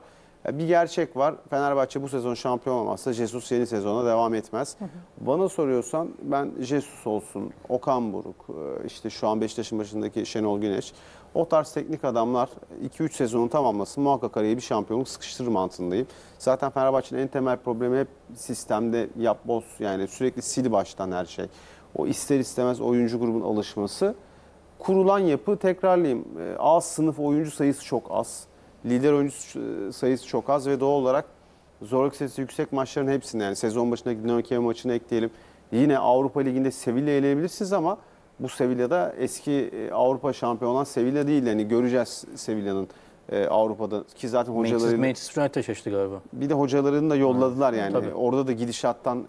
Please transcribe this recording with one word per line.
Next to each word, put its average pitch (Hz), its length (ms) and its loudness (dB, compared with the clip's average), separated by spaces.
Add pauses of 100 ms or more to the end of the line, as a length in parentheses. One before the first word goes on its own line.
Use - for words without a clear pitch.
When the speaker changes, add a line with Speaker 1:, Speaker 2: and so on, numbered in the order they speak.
(480)
Speaker 1:
E, 135 100 -2
bir 165 80 -2
gerçek 170 500 2
var. 143 180 2 (160)
Fenerbahçe 139 520 0
bu 139 60 -6
sezon 123 260 -2
şampiyon 127 420 -2
olmazsa 104 360 -2
Jesus 117 400 -4
yeni 123 140 2
sezona 113 400 0
devam 113 280 4
etmez. 110 440 -4
Speaker 2:
Hı 208 60 -10
hı. 175 40 -8 (320)
Speaker 1:
Bana 156 280 2
soruyorsan 147 600 0 (140)
ben 139 280 -2 (100)
Jesus 131 460 -4
olsun, 104 440 -4 (180)
Okan 123 440 0
Buruk, 92 360 -10
e, 73 380 -8
işte - 240 -10
şu - 180 -2
an 107 120 2
Beşiktaş'ın 110 380 -4
başındaki 104 480 -4
Şenol 104 340 0
Güneş, 104 320 -2 (420)
o 165 140 2
tarz 156 240 2
teknik 151 320 -6
adamlar 120 440 0 (340)
iki 139 200 -8
üç 156 120 -2
sezonu 117 360 0
tamamlasın, 123 540 0
muhakkak 127 320 0
araya 110 200 2
bir 123 60 -6
şampiyonluk 113 460 -2
sıkıştırır - 400 -8
mantığındayım. 92 580 -2 (320)
Zaten 135 320 0
Fenerbahçe'nin 131 500 2
en 135 80 -2
temel 131 280 0
problemi 123 420 0
hep 135 100 0 (260)
sistemde 117 760 -2 (100)
yap 113 260 2
boz, 117 200 -2 (140)
yani 98 300 -2
sürekli 123 420 -2
sil 127 220 0
baştan 95 400 0
her 90 120 -2
şey. 90 220 -8 (500)
O 73 100 0
ister - 320 0
istemez 123 420 -2
oyuncu 120 400 2
grubun 117 200 0
alışması. 107 760 -2 (640)
Kurulan 190 400 4
yapı, 185 380 2
tekrarlayayım, 180 680 2 (160)
e, 90 180 -6
A 160 220 6
sınıf 156 400 0
oyuncu 147 300 2
sayısı 139 340 0
çok 120 260 -4
az. - 340 -4 (420)
Lider 127 260 4
oyuncu 143 240 2
s-, 113 560 -8
sayısı 127 340 0
çok 123 240 -2
az 139 160 2
ve 139 140 2
doğal 139 120 4
olarak 139 320 2 (580)
zorluk 131 340 2
seviyesi 135 240 -6
yüksek 135 320 -4
maçların 135 360 0
hepsinde, 127 360 -2
yani 98 120 -2
sezon 120 340 0
başındaki 113 340 -4
Dinamo 120 180 2
Kiev 123 180 -2
maçını 120 320 0
ekleyelim. 117 380 0 (420)
Yine 135 260 4
Avrupa 127 420 4
Ligi'nde 131 300 0
Sevilla'yı 139 460 0
eleyebilirsiniz 151 560 0
ama 185 260 0 (420)
bu 127 80 -4
Sevilla'da 127 720 0
eski, 131 340 -2
e, 110 380 -2
Avrupa 131 420 2
şampiyonu 120 420 -2
olan 139 100 0
Sevilla 135 420 0
değil. 143 200 2
Yani 107 220 2
göreceğiz 120 560 2 (100)
Sevilla'nın, 101 540 -2 (440)
e, 101 140 2
Avrupa'da 107 580 0 (100)
ki - 140 -8
zaten 120 260 0
Speaker 3:
Manchester, 117 220 2
Speaker 1:
hocalarıyla 117 300 4
Speaker 3:
Manchester 131 360 -2
United 139 180 0
eşleşti 107 300 -6
galiba. 98 300 -2 (120)
Speaker 1:
Bir 135 180 -2
de 156 40 2
hocalarını 143 560 4
da 147 60 4
yolladılar 131 560 4
yani. 101 200 0
Speaker 3:
Tabii. 104 220 0
Speaker 1:
Orada 127 320 2
da 131 60 0
gidişattan, 120 760 -2